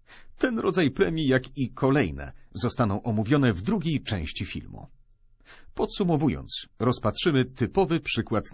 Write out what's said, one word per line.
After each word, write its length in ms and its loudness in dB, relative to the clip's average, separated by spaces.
Ten 200 2
rodzaj 320 2
premii, 360 -2
jak 320 0
i 120 -2
kolejne, 600 0
zostaną 500 0
omówione 500 2
w 100 -4
drugiej 400 0
części 420 -4
filmu. 420 -10
Podsumowując, 920 0
rozpatrzymy 640 2
typowy 560 0
przykład 540 -2